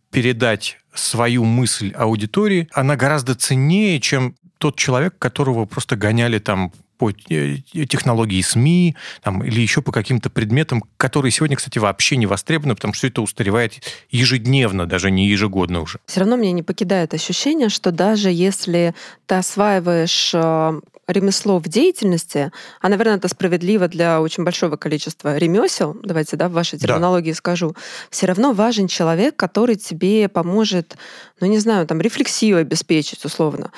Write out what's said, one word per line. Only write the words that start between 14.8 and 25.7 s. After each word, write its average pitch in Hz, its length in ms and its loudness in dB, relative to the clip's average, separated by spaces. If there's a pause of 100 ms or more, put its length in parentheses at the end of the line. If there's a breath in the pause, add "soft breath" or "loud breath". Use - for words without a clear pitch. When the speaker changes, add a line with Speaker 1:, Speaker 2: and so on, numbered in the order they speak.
Speaker 1:
даже 92 240 0
не 95 200 4
ежегодно 95 520 0
уже. - 260 -12
Speaker 2:
Все - 120 -4
равно 208 160 2
меня 220 160 0
не 175 100 -2
покидает 180 520 -2
ощущение, 240 560 -2
что - 220 -2
даже 196 380 2
если 175 640 0 (340 loud breath)
ты 190 80 2
осваиваешь, 180 1000 0
э, 160 480 0 (280)
ремесло 196 500 0
в 160 80 -6
деятельности, 214 840 0 (300 loud breath)
а, 185 80 0
наверное, 208 260 2
это 185 120 -2
справедливо 180 600 0
для 165 340 2
очень 160 220 -2
большого 170 320 -2
количества 147 640 -4
ремесел, 175 640 0